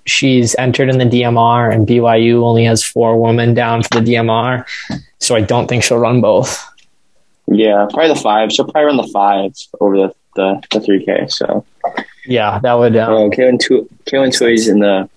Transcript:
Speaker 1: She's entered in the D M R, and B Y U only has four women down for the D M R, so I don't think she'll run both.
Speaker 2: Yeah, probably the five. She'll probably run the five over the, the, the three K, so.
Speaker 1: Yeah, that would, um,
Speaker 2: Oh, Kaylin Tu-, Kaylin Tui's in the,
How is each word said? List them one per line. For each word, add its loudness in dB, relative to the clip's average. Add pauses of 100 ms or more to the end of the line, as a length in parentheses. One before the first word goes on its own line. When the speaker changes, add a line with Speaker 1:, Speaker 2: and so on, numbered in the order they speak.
Speaker 1:
She's 0
entered 0
in 0
the 2
D 2
M 0
R, 2
and 0
B 2
Y 2
U 2
only 2
has 0
four 0
women 2
down 0
for -8
the 0
D 0
M 0
R, -2 (540)
so -2
I 2
don't -2
think -2
she'll 0
run 2
both. 0 (840)
Speaker 2:
Yeah, 2
probably 0
the -4
five. 0
She'll -2
probably 0
run 0
the -2
five 0 (240)
over 0
the, 0 (200)
the, -2 (100)
the -2
three 0
K, -2
so. -6 (640)
Speaker 1:
Yeah, -2
that 0
would, 2
um, 0
Speaker 2:
Oh, 2
Kaylin 2
Tu-, 0 (180)
Kaylin -2
Tui's 2
in 2
the, 0